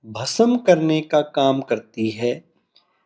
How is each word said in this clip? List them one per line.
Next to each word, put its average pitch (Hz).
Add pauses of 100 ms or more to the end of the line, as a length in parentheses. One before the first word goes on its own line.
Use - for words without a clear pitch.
भस्म 135
करने 160
का 151
काम 135
करती 110
है, 120 (640)